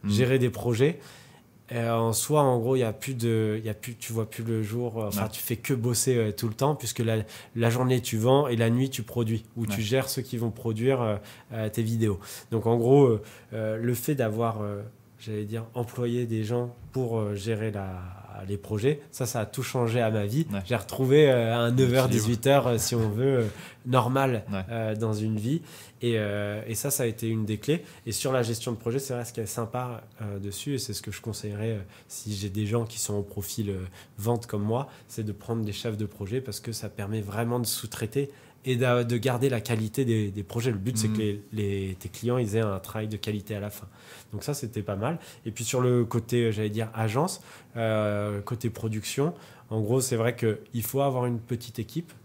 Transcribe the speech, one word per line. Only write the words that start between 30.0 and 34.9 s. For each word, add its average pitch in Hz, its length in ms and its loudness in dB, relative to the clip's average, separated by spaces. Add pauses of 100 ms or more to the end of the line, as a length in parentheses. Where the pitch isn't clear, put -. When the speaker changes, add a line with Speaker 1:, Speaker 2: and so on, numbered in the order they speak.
Speaker 2:
euh, 101 160 -6
dessus, 101 340 -6
et 135 60 -2
c'est 107 140 -6
ce - 100 -8
que 107 80 -10
je - 100 -12
conseillerais, 107 520 -4
euh, 101 80 -4 (260)
si - 260 -8
j'ai 101 160 -4
des 104 160 -2
gens 113 200 0
qui 113 140 -10
sont - 140 -4
au 101 80 0
profil, 101 480 -6
euh, 95 140 -4 (340)
vente 113 300 0
comme 104 160 -2
moi, 120 260 0 (180)